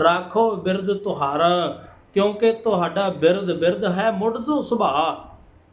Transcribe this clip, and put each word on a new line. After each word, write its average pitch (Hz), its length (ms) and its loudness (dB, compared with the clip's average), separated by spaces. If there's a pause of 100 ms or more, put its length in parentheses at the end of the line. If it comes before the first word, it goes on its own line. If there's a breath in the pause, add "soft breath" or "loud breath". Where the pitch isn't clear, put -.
"ਰਾਖੋ 185 520 2
ਬਿਰਦ 185 380 -2
ਤੁਹਾਰਾ", 165 880 0 (300 loud breath)
ਕਿਉਂਕਿ 208 380 2
ਤੁਹਾਡਾ 196 580 0
ਬਿਰਦ 175 440 0
ਬਿਰਦ 196 320 0
ਹੈ, 196 260 0
ਮੁੱਢ 220 260 -2
ਤੋਂ 277 240 -2
ਸੁਭਾਅ। 160 760 -2 (360)